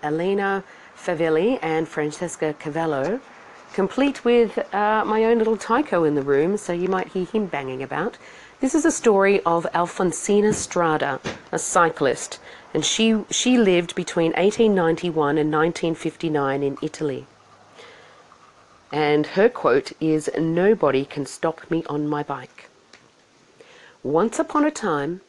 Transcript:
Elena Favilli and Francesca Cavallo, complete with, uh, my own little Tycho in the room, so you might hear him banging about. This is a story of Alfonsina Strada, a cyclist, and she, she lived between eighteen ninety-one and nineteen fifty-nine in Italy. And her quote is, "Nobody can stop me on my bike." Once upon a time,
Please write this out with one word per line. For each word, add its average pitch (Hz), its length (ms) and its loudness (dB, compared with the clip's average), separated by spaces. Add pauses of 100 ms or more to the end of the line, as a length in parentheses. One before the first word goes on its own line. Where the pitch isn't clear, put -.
Elena 196 600 -2 (320)
Favilli 170 680 0
and 160 260 -2
Francesca 151 680 -4
Cavallo, 160 640 -4 (520)
complete 262 540 -2
with, 240 320 4 (160)
uh, 208 320 2
my 214 180 2
own 233 140 4
little 220 180 2
Tycho 202 480 0
in 147 120 2
the 139 180 0
room, 170 240 2
so - 160 -6
you 175 120 -2
might 185 220 -2
hear 185 160 -4
him 214 220 -2
banging 135 360 -8
about. 147 360 -6 (420)
This 262 140 0
is 302 100 2
a 330 60 4
story 196 560 4
of 170 280 0
Alfonsina 196 800 0
Strada, 156 640 0 (320)
a 170 80 -4
cyclist, 160 800 0 (360)
and 151 100 -2
she, 220 460 2
she - 260 2
lived 180 380 2
between 170 420 0
eighteen 208 380 4
ninety-one 160 640 2
and 151 120 2
nineteen 160 440 0
fifty-nine 147 680 -2
in 139 200 -2
Italy. 139 440 -6 (1700)
And 147 360 2
her 196 200 2
quote - 500 0
is, 156 380 0
"Nobody 165 680 2
can 143 180 -8
stop - 460 -6
me 165 180 -2
on 147 180 -4
my 147 160 -2
bike." 135 460 -12 (1300)
Once 165 360 0
upon 302 260 0
a 208 60 0
time, 170 580 -4